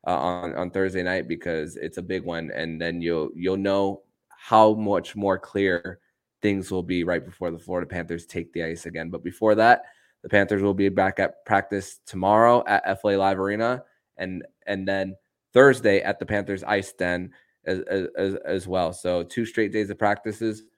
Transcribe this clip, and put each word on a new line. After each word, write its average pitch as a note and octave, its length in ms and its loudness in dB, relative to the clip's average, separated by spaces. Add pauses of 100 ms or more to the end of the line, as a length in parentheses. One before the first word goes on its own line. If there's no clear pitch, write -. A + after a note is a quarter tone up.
uh, F2 100 0
on, F2 380 -4
on F2+ 160 -4
Thursday F#2+ 320 -2
night, F2+ 240 -2
because D#2+ 480 -6
it's - 240 -10
a - 20 -10
big F2+ 220 -6
one. E2 260 -8
And D#2+ 320 -8
then E2+ 180 -4
you'll, E2 360 -2
you'll F#2 220 -2
know G2 440 0 (280)
how A2 440 4
much G2+ 420 -2
more G2 220 0
clear F#2 640 -2 (420)
things G2 300 0
will F#2 100 -2
be F2 220 -2
right E2+ 200 -2
before F2 280 -8
the E2 80 -12
Florida F2 260 -6
Panthers E2+ 400 -8
take E2+ 280 -10
the E2+ 100 -4
ice E2 240 -8
again. E2 240 -10
But - 120 -10
before G#2+ 300 2
that, A2+ 300 6 (400)
the - 60 -14
Panthers G2+ 340 2
will G2+ 100 4
be G2 160 2
back F#2+ 300 0
at - 260 -2
practice G2 600 -2
tomorrow A2 580 6
at G2 200 2
F G2 200 -4
L G#2 60 4
A G2 60 2
Live F#2+ 200 2
Arena, A2 460 -2 (360)
and, F#2 240 -8 (220)
and F#2+ 220 -4
then F#2+ 280 -2 (380)
Thursday B2 480 8
at G2+ 160 -2
the - 80 -8
Panthers G2 380 -4
Ice G2 280 -2
Den F2+ 400 -4 (340)
as, F#2 160 -4
as, F#2+ 260 -4 (100)
as, G2 180 -2 (100)
as F2+ 220 -4
well. F2+ 240 -2
So F2+ 300 -2
two A2 240 -6
straight G#2 260 -2
days G#2 200 -2
of G2 80 -10
practices G#2 640 -2 (140)